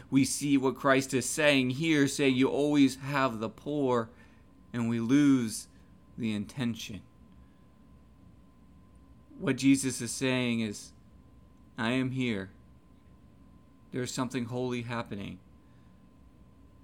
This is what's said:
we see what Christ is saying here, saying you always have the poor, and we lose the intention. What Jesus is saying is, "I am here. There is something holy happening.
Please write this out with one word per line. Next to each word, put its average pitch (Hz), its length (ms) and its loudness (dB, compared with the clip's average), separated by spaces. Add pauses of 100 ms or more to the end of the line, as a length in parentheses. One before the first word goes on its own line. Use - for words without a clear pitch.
(100)
we 135 140 4
see 139 340 0
what 131 180 0
Christ 135 380 2
is 120 140 0
saying 139 420 4
here, 147 380 2
saying 135 280 2
you 131 120 4
always 143 480 4
have 135 420 -2
the 104 100 -4
poor, 127 640 -2 (600)
and 117 160 -2
we 117 120 0
lose 131 680 2 (500)
the 113 160 -4
intention. 110 640 -6 (2500)
What 143 180 0
Jesus 135 440 2
is 117 100 -8
saying 127 500 -2
is, 107 320 -8 (840)
"I 117 140 -2
am 127 180 -2
here. 117 400 -4 (1400)
There 127 100 -4
is 123 100 -6
something 123 340 -4
holy 123 360 -4
happening. 113 560 -10 (1500)